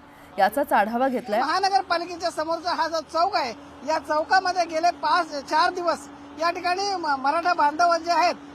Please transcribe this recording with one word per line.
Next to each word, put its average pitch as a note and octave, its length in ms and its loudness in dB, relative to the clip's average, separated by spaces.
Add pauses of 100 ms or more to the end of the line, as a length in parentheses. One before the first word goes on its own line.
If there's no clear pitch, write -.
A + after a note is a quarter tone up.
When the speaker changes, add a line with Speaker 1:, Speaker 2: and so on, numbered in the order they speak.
(400)
Speaker 1:
याचाच C#4 340 2
आढावा A#3 340 4
घेतलाय. G#3+ 320 -2
Speaker 2:
महानगरपालिकेच्या F4 880 0
समोरचा E4 420 -4
हा D#4 160 0
जो D#4+ 120 -2
चौक F4 360 0
आहे, C4 180 -2 (340)
या D#4 120 0
चौकामध्ये E4+ 680 0
गेले E4 260 0
पाच, D#4+ 400 0
चार D#4 420 0
दिवस F4 240 -2 (420)
या E4 100 0
ठिकाणी F#4 460 -2
म-, D#4 240 -2
मराठा E4 340 0
बांधव E4 420 4
जे E4 160 -2
आहेत, E4 240 2 (200)